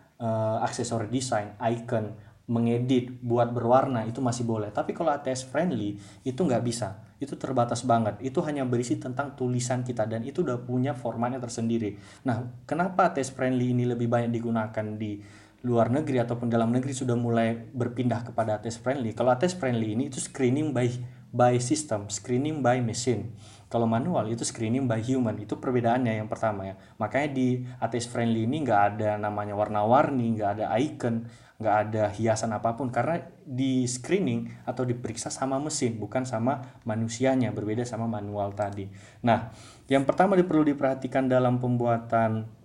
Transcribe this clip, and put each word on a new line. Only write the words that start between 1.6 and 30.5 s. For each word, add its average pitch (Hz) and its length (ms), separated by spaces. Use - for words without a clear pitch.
mengedit, 120 800
buat 120 320
berwarna 120 480
itu 117 160
masih 120 240
boleh. 110 240
Tapi - 240
kalau 160 200
A 139 80
T 131 120
S 127 160
friendly 120 480
itu 127 120
nggak 127 200
bisa, 110 400
itu - 240
terbatas 120 480
banget. 113 320
Itu 131 240
hanya 143 240
berisi 123 320
tentang 135 320
tulisan 123 480
kita 120 240
dan 110 240
itu 165 160
udah 123 160
punya 127 320
formatnya 120 480
tersendiri. 113 560
Nah, 120 160
kenapa 180 400
A - 80
T 135 80
S 127 80
friendly 127 400
ini 123 160
lebih 117 240
banyak 120 160
digunakan 113 560
di 104 240
luar 117 240
negeri 131 320
ataupun 120 320
dalam 113 160
negeri 127 240
sudah 123 240
mulai 117 400
berpindah 120 720
kepada 110 320
A - 0
T 117 80
S 110 80
friendly? 123 400
Kalau 123 160
A 127 80
T 180 80
S 180 80
friendly 113 400
ini 143 160
itu - 80
screening 135 560
by, 123 80
by 123 240
system, 113 560
screening 143 480
by 123 240
machine. 107 480
Kalau 117 160
manual 120 400
itu 117 160
screening 120 400
by 113 160
human, 120 400
itu - 160
perbedaannya 117 640
yang 107 80
pertama 101 400
ya. 95 80
Makanya 127 320
di 127 320
A 117 80
T 120 80
S 113 80
friendly 117 400
ini 143 160
nggak 107 400
ada 107 160
namanya 104 400
warna-warni, 113 800
nggak 104 140